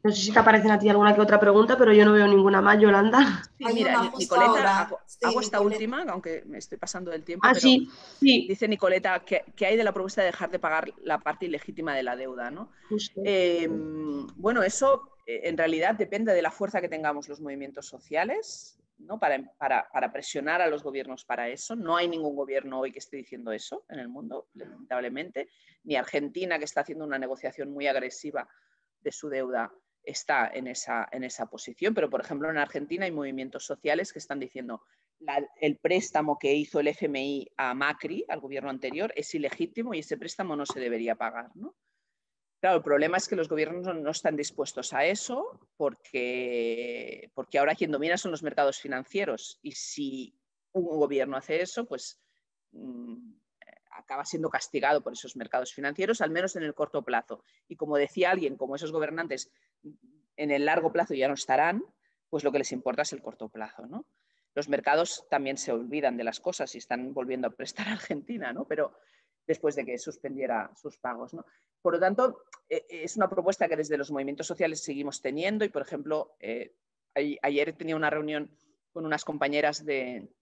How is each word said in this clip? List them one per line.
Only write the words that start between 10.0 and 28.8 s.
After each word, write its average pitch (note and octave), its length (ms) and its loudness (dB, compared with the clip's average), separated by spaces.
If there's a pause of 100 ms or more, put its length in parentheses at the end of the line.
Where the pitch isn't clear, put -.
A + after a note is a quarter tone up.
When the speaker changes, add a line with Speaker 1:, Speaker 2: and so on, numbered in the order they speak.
Speaker 2:
de F#3 60 4
dejar E3+ 220 -4
de F3+ 100 -4
pagar D#3 420 -2
la D#3 160 -2
parte D#3+ 280 -4
ilegítima D#3 500 -6
de C3 80 -2
la B2 100 -4
deuda, B2+ 360 -8
¿no? F3+ 200 -14 (180)
Speaker 1:
Justo. G#3+ 360 -6
Speaker 2:
Em, D#3+ 1000 0 (100)
bueno, G#3+ 260 2
eso, C4 540 2 (100)
eh, A#2 180 -8
en E3 140 -2
realidad E3 380 2
depende G#3+ 360 0
de F3 100 6
la D#3+ 100 0
fuerza G3 280 -2
que F3+ 80 -4
tengamos D3+ 400 -4
los D3 120 -14
movimientos C#3 460 -12
sociales, G3 920 -4 (200)
¿no? G#3 200 -12
Para, C3+ 400 0
para, C3+ 340 0
para B2+ 200 -2
presionar D3 500 -2
a E3 60 4
los D3+ 160 -2
gobiernos C3 400 -8
para A#2+ 240 -4
eso. C#3 260 -10
No E3+ 220 -2
hay F3 120 2
ningún D3+ 280 -4
gobierno C3+ 420 -4
hoy C3 140 -4
que C#3 80 -16
esté - 160 -16
diciendo A#2+ 340 -12
eso A2 380 -10
en D3+ 100 -14
el A#2+ 100 -12
mundo, - 460 -14
lamentablemente. C3 960 -8 (340)
Ni D3 140 -2
Argentina, D3+ 640 -4
que D3+ 60 -6
está D3 180 -2
haciendo D#3 220 -8
una C#3 140 -4
negociación C3 540 -8
muy C#3+ 160 -2
agresiva C3 600 -6 (520)